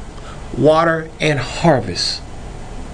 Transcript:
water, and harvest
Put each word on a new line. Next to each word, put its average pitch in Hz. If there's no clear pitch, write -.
water, 160
and 151
harvest 113